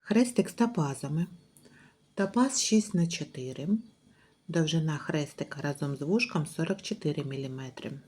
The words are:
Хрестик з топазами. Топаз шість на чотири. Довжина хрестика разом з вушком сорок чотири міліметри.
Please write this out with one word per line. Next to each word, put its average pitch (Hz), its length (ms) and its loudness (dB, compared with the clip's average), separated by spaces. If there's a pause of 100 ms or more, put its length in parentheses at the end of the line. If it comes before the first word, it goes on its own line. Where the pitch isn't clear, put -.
Хрестик 220 480 4
з - 60 -12
топазами. 156 720 0 (880)
Топаз 240 480 2
шість 220 320 4
на 170 120 6
чотири. 131 640 -6 (800)
Довжина 160 500 2
хрестика - 640 -4
разом 143 340 -2
з 135 60 -6
вушком 190 440 2
сорок 170 360 -2
чотири 147 420 -4
міліметри. 135 840 -8